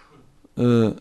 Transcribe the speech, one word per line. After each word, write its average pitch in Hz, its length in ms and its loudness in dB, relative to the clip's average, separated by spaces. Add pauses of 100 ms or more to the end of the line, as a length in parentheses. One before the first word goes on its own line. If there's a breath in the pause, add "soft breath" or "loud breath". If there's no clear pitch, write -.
(600 loud breath)
Ee, 117 420 2